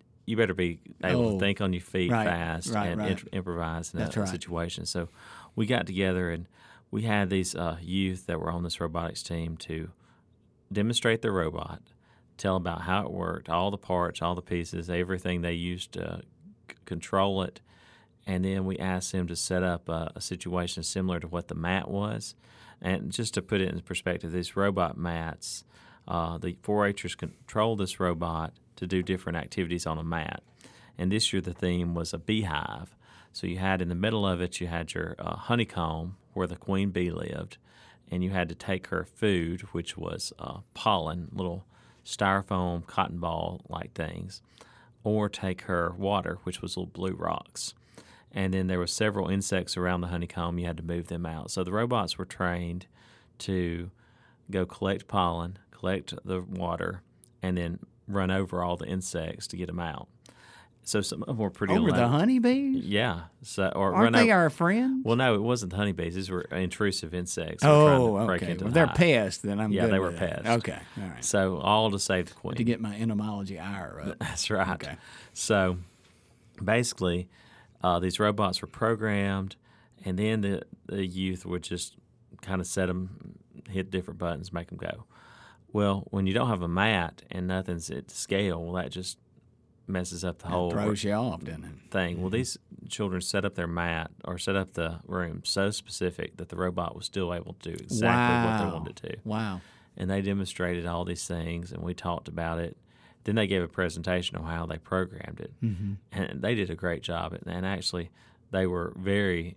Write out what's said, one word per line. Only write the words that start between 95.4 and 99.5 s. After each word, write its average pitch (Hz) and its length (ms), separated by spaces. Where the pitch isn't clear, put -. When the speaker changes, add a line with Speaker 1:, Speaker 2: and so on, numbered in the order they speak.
Speaker 1:
so 98 260
specific - 680
that 87 120
the 87 60
robot 90 400
was - 100
still 90 280
able 87 200
to - 180
do - 120
exactly 120 680
what 110 80
they 101 80
Speaker 2:
Wow. 92 80
Speaker 1:
wanted 82 240
to. - 260
Speaker 2:
Wow. 107 380